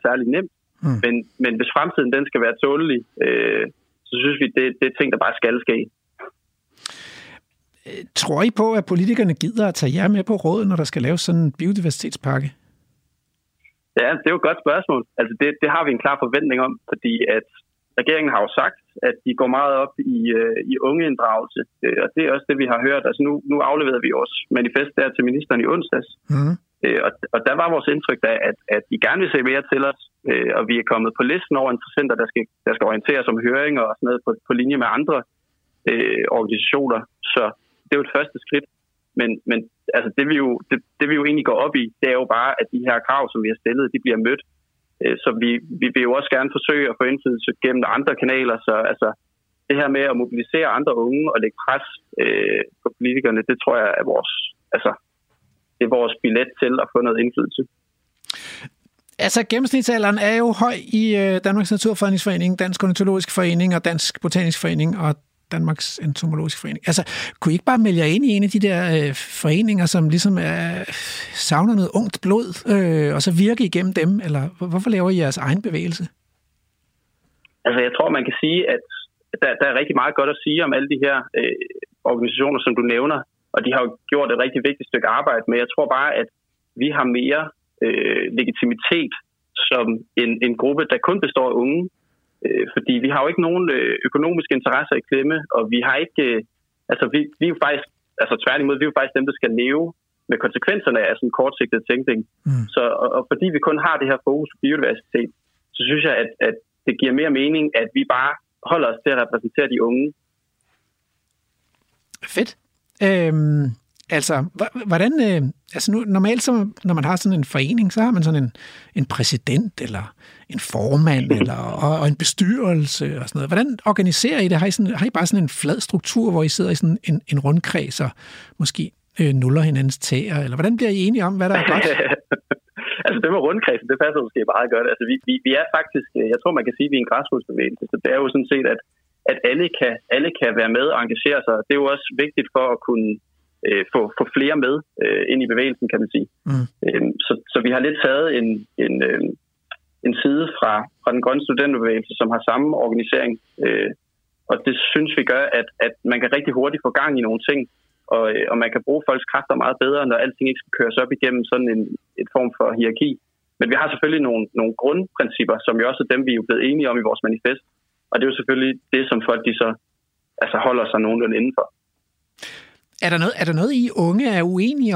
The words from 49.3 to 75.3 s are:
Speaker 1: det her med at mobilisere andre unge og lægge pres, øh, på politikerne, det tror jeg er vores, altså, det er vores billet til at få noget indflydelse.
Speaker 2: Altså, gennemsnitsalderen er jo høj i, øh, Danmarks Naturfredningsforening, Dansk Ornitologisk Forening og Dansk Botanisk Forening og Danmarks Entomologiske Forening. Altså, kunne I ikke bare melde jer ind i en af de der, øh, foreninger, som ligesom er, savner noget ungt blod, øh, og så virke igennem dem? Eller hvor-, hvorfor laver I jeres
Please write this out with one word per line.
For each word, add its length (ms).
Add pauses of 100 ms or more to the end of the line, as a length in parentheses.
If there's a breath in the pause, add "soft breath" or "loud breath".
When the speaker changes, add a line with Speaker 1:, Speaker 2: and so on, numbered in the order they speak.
Speaker 1:
det 120
her 140
med 160
at 120
mobilisere 440 (100)
andre 160 (120)
unge 180 (100)
og 100
lægge 220
pres, 200 (360)
øh, 400 (200)
på 60 (100)
politikerne, 520
det 140
tror 200
jeg 60 (100)
er 140
vores, 180 (440)
altså, 160 (840)
det 80
er 140
vores 140 (100)
billet 260 (120)
til 120 (100)
at 100
få 80
noget 220
indflydelse. 400 (1600 loud breath)
Speaker 2:
Altså, 200 (120)
gennemsnitsalderen 640
er 260
jo 40 (180)
høj 100 (260)
i, 20 (180)
øh, 140 (120)
Danmarks 240
Naturfredningsforening, 880
Dansk 240
Ornitologisk 520
Forening 400
og 100
Dansk 360
Botanisk 400
Forening 360
og 140 (400)
Danmarks 460 (100)
Entomologiske 540
Forening. 280
Altså, 140 (360 loud breath)
kunne 120
I 60
ikke 140
bare 140
melde 140
jer 60 (100)
ind 100
i 120
en 60
af 60
de 180
der, 120 (180)
øh, 140 (320)
foreninger, 420
som 240
ligesom 280
er, 240 (880 loud breath)
savner 260
noget 240
ungt 260
blod, 220 (260)
øh, 420
og 100
så 60 (140)
virke 240
igennem 320
dem? 80 (160)
Eller 180 (140)
hvor-, 140
hvorfor 180
laver 200
I 140
jeres 140